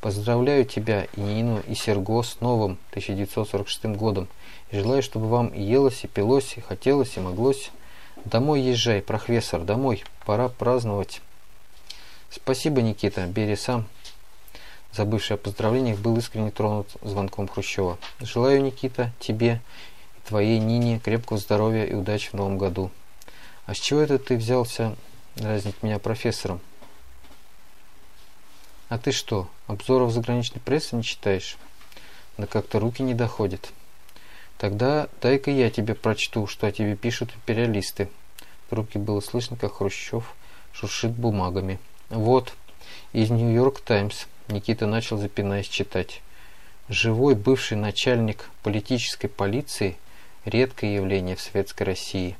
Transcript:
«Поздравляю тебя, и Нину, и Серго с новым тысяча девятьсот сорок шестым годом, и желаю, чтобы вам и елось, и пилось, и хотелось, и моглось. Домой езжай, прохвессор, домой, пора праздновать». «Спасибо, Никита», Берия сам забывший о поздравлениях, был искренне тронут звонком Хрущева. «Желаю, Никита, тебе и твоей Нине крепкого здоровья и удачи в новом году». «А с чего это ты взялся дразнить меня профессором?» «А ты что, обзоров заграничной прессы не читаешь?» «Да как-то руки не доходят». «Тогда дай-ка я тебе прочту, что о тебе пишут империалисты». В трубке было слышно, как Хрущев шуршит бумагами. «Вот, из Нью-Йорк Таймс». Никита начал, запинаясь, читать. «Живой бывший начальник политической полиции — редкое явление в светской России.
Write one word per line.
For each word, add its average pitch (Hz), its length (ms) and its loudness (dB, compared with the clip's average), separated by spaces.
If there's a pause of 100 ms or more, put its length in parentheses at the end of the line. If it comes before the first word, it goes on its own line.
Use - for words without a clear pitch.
«Поздравляю 120 640 4
тебя, 107 500 0
и 104 60 -4
Нину, 107 460 2
и 113 80 -2
Серго 107 480 2
с - 160 -8
новым 110 380 2 (140)
тысяча 101 220 -4
девятьсот 101 360 0
сорок 98 180 0
шестым - 280 -2
годом, 104 320 0 (440)
и 104 80 0
желаю, 123 240 4
чтобы 110 240 -2
вам 117 200 4
и - 140 -4
елось, 127 420 6
и - 40 -8
пилось, 127 500 2
и 113 40 -12
хотелось, 127 560 2
и - 20 -4
моглось. 104 520 0 (540)
Домой 135 360 4
езжай, 117 400 4
прохвессор, 110 600 0
домой, 110 420 2 (220)
пора 113 240 2
праздновать». 113 720 0 (1080)
«Спасибо, 131 520 2
Никита», 101 460 2
Берия 104 280 2
сам 117 300 0 (1120)
забывший 107 380 2
о - 20 -2
поздравлениях, 113 600 2
был 113 180 4
искренне 110 340 -2
тронут 107 380 0 (120)
звонком 98 460 -2
Хрущева. 95 500 0 (220)
«Желаю, 131 420 4
Никита, 127 580 -2
тебе 117 420 2 (560)
и - 100 -14
твоей 110 320 4
Нине 117 400 4
крепкого 113 400 0
здоровья 107 460 4
и - 80 -2
удачи 104 380 0
в - 20 -10
новом 98 240 0
году». 92 340 0 (760)
«А - 80 -4
с - 60 -4
чего 147 220 4
это 143 160 6
ты 127 180 2
взялся 117 600 2 (400)
дразнить 107 480 -2
меня 107 160 0
профессором?» 107 600 -2 (2250)
«А 117 80 -4
ты 135 140 0
что, 95 360 -2 (200)
обзоров 120 440 4
заграничной 120 500 0
прессы 139 340 0
не 117 80 0
читаешь?» - 540 -2 (800)
«Да 104 100 -4
как-то - 320 0
руки 120 240 0
не 127 100 2
доходят». 110 580 0 (840)
«Тогда 123 500 2 (140)
дай-ка 135 300 4
я 127 180 6
тебе 110 240 0
прочту, 107 540 0
что - 200 -2
о 98 40 2
тебе 104 240 0
пишут 117 400 -2
империалисты». 107 760 0 (560)
В - 60 -14
трубке 110 260 -2
было 104 240 0
слышно, 120 340 -4
как 107 200 -4
Хрущев - 580 -4 (400)
шуршит - 380 -2
бумагами. 95 680 0 (300)
«Вот, 120 440 4 (600)
из 110 160 4
Нью-Йорк 117 520 6
Таймс». 104 440 2 (220)
Никита 107 400 0
начал, 110 300 0
запинаясь, 101 500 0
читать. - 540 -2 (640)
«Живой 117 480 6
бывший 117 400 2
начальник 107 720 0 (140)
политической 107 640 0
полиции — 101 720 -2 (480)
редкое 113 500 2
явление 95 400 2
в - 60 -8
светской - 420 -2
России. 92 560 -2